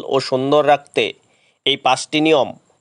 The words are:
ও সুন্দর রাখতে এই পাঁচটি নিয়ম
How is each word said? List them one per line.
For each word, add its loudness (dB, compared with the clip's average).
ও -2
সুন্দর 0
রাখতে 0
এই -2
পাঁচটি -2
নিয়ম 2